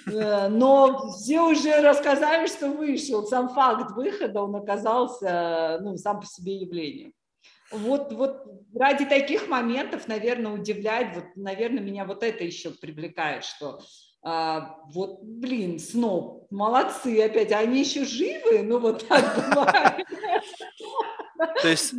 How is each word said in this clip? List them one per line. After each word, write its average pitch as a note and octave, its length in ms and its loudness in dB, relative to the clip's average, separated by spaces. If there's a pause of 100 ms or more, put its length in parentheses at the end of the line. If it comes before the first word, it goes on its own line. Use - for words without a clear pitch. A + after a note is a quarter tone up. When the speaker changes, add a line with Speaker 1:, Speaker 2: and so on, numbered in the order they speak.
Speaker 1:
э, G#3 400 0
но C4 640 6
все D4 300 0
уже D4+ 400 6
рассказали, D4+ 640 4
что - 220 -4
вышел. C4+ 560 -4
Сам B3 240 0
факт B3 460 2
выхода, A#3 460 -4
он G3+ 140 -6
оказался, F#3+ 1300 -2
ну, G3 160 -8
сам G3+ 220 -4
по E3+ 60 -16
себе F#3 320 -10
явлением. E3+ 540 -10 (580)
Вот, B3 440 -4
вот C4+ 300 -4 (300)
ради C#4 320 2
таких C#4 420 0
моментов, B3+ 600 -4
наверное, A3 460 -4
удивляет, G#3 600 -4
вот, E3 80 -10 (120)
наверное, G3+ 480 -4
меня G3 220 -8
вот G3+ 180 -10
это A3 200 -4
ещё E3+ 360 -10
привлекает, D#3 640 -8
что, - 360 -12 (440)
а, D#3+ 540 -4 (160)
вот, F#3+ 300 -6
блин, A3 560 -6
сноп, G#3 720 -4
молодцы A3+ 720 2
опять, A3 300 2
а G#3 80 2
они B3 200 2
ещё C#4 260 -2
живы? G4+ 580 2
Ну, A#3 160 0
вот A3 280 0
так C#4+ 160 8
<laughs> - 300 0
бывает. D4 520 4 (1500)
Speaker 2:
То C#5 80 2
есть, E3 300 0